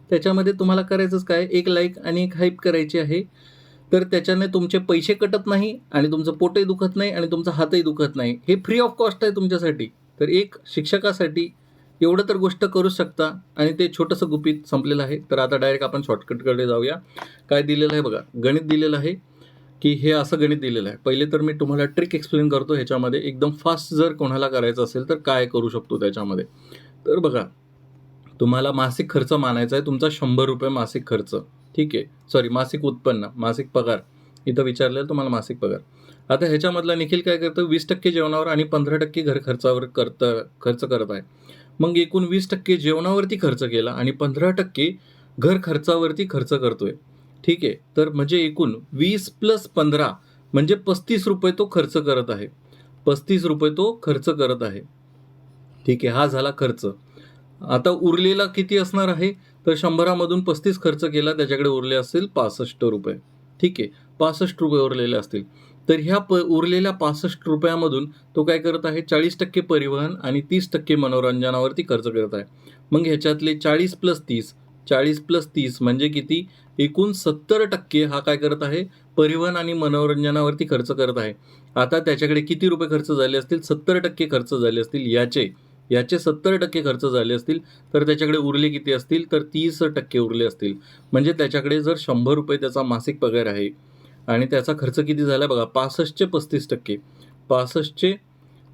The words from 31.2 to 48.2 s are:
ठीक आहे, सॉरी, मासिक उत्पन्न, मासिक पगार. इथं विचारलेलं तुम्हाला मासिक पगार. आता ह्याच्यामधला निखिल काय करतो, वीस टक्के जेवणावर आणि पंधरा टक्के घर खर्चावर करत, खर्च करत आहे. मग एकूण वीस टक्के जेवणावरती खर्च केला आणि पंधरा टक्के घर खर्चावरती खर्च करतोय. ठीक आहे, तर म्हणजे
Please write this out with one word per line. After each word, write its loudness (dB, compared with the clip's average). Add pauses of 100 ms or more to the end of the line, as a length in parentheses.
ठीक 0
आहे, -2 (280)
सॉरी, 2
मासिक -2
उत्पन्न, 0 (100)
मासिक -4
पगार. 0 (480)
इथं 0
विचारलेलं -2
तुम्हाला -2
मासिक -4
पगार. -2 (500)
आता 2
ह्याच्यामधला 0
निखिल 0
काय 2
करतो, -2
वीस 0
टक्के 0
जेवणावर 0
आणि 0
पंधरा 0
टक्के -2
घर 0
खर्चावर 0
करत, -2 (360)
खर्च -2
करत -2
आहे. -6 (580)
मग 4
एकूण 2
वीस 0
टक्के 2
जेवणावरती 0
खर्च 0
केला 0
आणि -2
पंधरा 0
टक्के -2 (400)
घर 4
खर्चावरती 0
खर्च -2
करतोय. 0 (540)
ठीक 2
आहे, 0 (220)
तर 4
म्हणजे 0